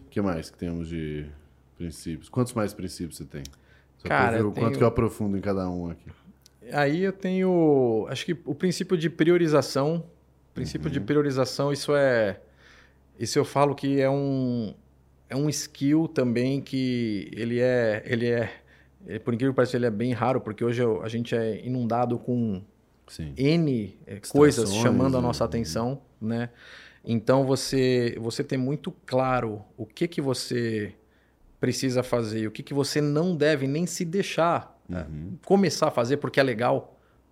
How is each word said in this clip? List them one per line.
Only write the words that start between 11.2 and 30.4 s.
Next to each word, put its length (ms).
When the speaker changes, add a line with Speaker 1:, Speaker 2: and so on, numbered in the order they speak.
Speaker 2:
isso 240
é, 440
isso 200
eu 60
falo 300
que 260
é 100
um, 640
é 80
um 120
skill 600
também 520
que 720
ele 280
é, 460
ele 220
é, 220
é, 120
por 140
incrível 200
que 40
pareça, 200
ele 100
é 40
bem 220
raro, 280
porque 240
hoje 180
eu, 200
a 60
gente 260
é 300
inundado 540
com 420
Speaker 1:
Sim. 300
Speaker 2:
N, 720
é, 220
coisas 400
Speaker 1:
Distrações, 140
Speaker 2:
chamando 340
a 40
Speaker 1:
né? 60
Speaker 2:
nossa 180
Speaker 1:
Uhum. 40
Speaker 2:
atenção, 540
né? 300
Então, 440
você, 760
você 240
ter 140
muito 340
claro 560
o 80
que 200
que 140
você 720